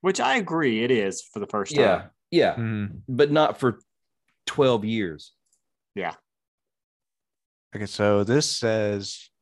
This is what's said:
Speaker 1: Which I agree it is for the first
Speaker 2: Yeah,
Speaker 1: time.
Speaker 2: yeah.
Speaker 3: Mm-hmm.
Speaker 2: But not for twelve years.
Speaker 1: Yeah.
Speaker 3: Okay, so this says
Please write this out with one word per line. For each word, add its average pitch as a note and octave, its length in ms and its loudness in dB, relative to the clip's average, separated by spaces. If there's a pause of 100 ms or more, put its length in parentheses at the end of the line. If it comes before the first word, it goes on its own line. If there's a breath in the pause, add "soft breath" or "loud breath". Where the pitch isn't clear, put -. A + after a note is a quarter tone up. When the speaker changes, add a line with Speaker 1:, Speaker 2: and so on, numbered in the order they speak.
Speaker 1:
Which F#3 180 0
I B3+ 180 2
agree D#3+ 460 0
it B2 80 0
is G#2 300 0 (120)
for G#2+ 60 -10
the G#2 80 -6
first G#2 280 -4
Speaker 2:
Yeah, G#2 220 4
Speaker 1:
time. - 120 -10 (220)
Speaker 2:
yeah. C3 240 2
Speaker 3:
Mm-hmm. A2 420 -6 (120)
Speaker 2:
But C3+ 220 2
not D3+ 280 2
for B2 200 0 (640)
twelve B2 400 2
years. G2+ 480 -4 (640)
Speaker 1:
Yeah. F2 180 -6 (1600)
Speaker 3:
Okay, G#2 100 -6
so G#2 380 2
this B2+ 260 2
says G#2+ 800 -4 (120)